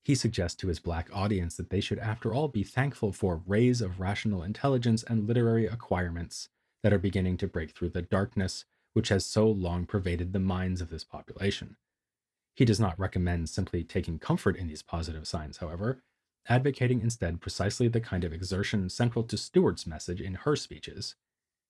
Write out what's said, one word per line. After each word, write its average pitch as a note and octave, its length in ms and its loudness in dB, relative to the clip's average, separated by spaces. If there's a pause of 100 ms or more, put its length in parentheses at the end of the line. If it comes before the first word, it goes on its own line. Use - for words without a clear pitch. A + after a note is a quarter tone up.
He C#3+ 140 2
suggests F#2+ 400 -2
to F#2+ 120 -4
his E2 120 -2
black E2 320 -4
audience F#2+ 440 -2
that - 140 -8
they F#2+ 100 0
should, G2+ 200 -2
after A2 340 -4
all, D3 140 0
be G#2 160 -2
thankful B2+ 480 -2
for F2 340 0
rays A#2 340 4
of F#2 200 -4
rational F#2+ 420 0
intelligence A#2 600 2
and A2 240 0
literary A#2 380 4
acquirements F2 840 -4 (340)
that G#2 100 6
are G2+ 60 6
beginning F#2 380 2
to G2 100 -2
break E2 240 -4
through F2 200 -4
the F2 120 -4
darkness F#2+ 640 0 (280)
which A2 180 2
has F#2+ 140 4
so A2 240 4
long F2+ 380 0
pervaded F2+ 460 0
the G2 80 2
minds F#2 400 0
of E2 100 -6
this D#2+ 140 -10
population. - 720 -4 (800)
He C3+ 80 6
does A2 160 4
not F2+ 180 2
recommend F2+ 500 0
simply F2 360 -4
taking E2 340 -4
comfort - 380 0
in F#2 100 -6
these D#2 160 -8
positive D#2+ 460 -6
signs, D2+ 300 -8
however, F2+ 440 -6 (440)
advocating B2+ 560 4
instead F2+ 400 0
precisely G#2+ 460 0
the A2+ 120 2
kind F2+ 240 -2
of E2 80 -4
exertion F#2 560 -2
central A#2 360 0
to A2+ 120 -4
Stewart's C3+ 500 2
message F2 340 -6
in F#2 140 -6
her D3 220 0
speeches. - 580 -10 (560)